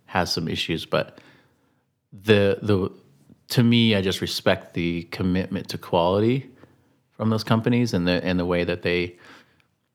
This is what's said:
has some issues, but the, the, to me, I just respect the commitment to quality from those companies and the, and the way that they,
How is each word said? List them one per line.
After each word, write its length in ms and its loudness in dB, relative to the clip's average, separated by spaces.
has 260 -2
some 140 -4
issues, 400 -4
but 320 -4
the, 500 2
the, 280 0
to 140 2
me, 320 4
I 80 2
just 180 -2
respect 540 -2
the 300 -2
commitment 680 -4
to 80 -8
quality 680 0
from 140 -2
those 140 -2
companies 500 0
and 120 0
the, 180 0
and 140 0
the 80 -2
way 180 0
that 180 -4
they, 340 -2